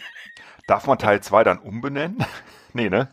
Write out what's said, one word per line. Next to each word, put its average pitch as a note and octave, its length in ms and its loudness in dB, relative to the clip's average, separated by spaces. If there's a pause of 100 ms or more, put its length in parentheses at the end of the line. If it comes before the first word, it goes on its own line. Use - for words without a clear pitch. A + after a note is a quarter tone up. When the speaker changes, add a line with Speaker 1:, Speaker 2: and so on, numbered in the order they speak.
(180)
Speaker 1:
<laughs> - 500 -18
Speaker 2:
Darf G2+ 200 2
man C3+ 100 2
Teil G2+ 240 2
zwei G#2+ 240 4
dann F#2 140 2
umbenennen? C#3 580 -8 (140)
<laughs> - 40 -16 (380)
Nee, A#2 180 -2
ne? A#2+ 220 2